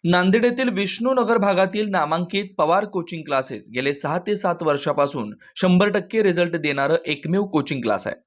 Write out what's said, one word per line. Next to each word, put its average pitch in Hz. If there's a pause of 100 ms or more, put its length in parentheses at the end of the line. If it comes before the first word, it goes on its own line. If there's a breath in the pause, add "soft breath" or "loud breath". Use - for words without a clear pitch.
नांदेड 185
येथील 247
विष्णूनगर 226
भागातील 196
नामांकित 175 (120)
पवार 170
कोचिंग 170
क्लासेस 135 (100)
गेले 135
सहा 151
ते 208
सात 180
वर्षापासून 143 (220 loud breath)
शंभर 185
टक्के 208
रिझल्ट 175
देणारं 147 (100)
एकमेव 156
कोचिंग 147
क्लास 104
आहे. - (120)